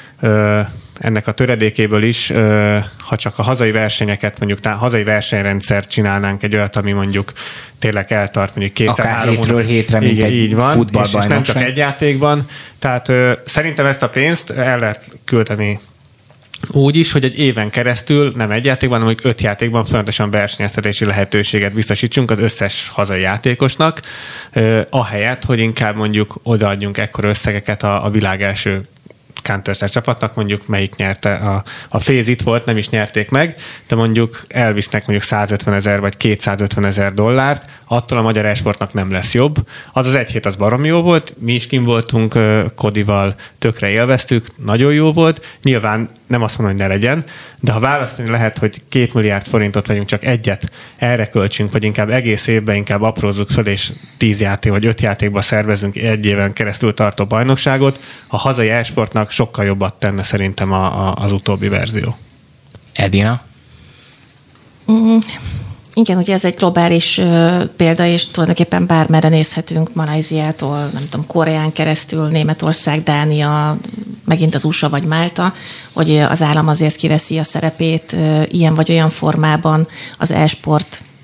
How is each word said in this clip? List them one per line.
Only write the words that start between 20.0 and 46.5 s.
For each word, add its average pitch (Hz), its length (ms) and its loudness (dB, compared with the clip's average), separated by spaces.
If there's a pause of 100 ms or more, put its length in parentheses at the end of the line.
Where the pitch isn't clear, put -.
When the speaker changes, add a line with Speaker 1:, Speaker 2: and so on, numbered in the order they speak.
Speaker 1:
versenyeztetési 101 760 -2
lehetőséget 101 720 0
biztosítsunk 113 560 0
az 107 80 0
összes 101 540 -2
hazai 98 280 -2
játékosnak, 127 800 0 (520)
ö, 110 280 2 (100)
ahelyett, 113 540 -2
hogy 123 140 0
inkább 113 380 0
mondjuk 107 460 -2
odaadjunk 101 560 0
ekkora 104 300 -2
összegeket 104 540 -2
a, 101 220 0
a 104 60 0
világ 101 320 0
első 98 400 -2 (600)
Counter-Strike 98 500 -4
csapatnak, 120 420 -2
mondjuk 101 320 -4
melyik 98 300 -2
nyerte 98 360 -2
a, 98 320 -2 (240)
a - 120 -2
FaZe 123 300 2
itt 123 120 0
volt, 117 220 0
nem 113 120 0
is 104 120 -4
nyerték 107 420 -2
meg, 151 260 0 (320)
de 117 80 0
mondjuk 113 520 0
elvisznek 107 580 0
mondjuk 101 220 0
százötvenezer 101 720 0
vagy 101 160 -2
kétszázötvenezer 101 960 0
dollárt, 127 560 0 (160)
attól 120 320 -2
a 113 40 2
magyar 110 220 2
e-sportnak 104 480 -2
nem 95 180 -2
lesz 92 240 -4
jobb. 143 340 2 (240)
Az 127 140 0
az 127 80 2
egy 123 160 0
hét, 110 160 -4
az 98 100 -4
baromi 117 300 2
jó 165 140 2
volt, 170 380 2
mi 117 140 -2
is 120 140 -2
kim 127 180 0
voltunk, 113 500 2
ö, 107 300 4 (100)
Kodival, 101 600 0 (240)
tökre 113 300 -2
élveztük, 120 580 0 (180)
nagyon 120 280 2
jó 151 200 4
volt. 160 320 2 (180)
Nyilván 113 460 0 (180)
nem 123 160 0
azt 107 160 -2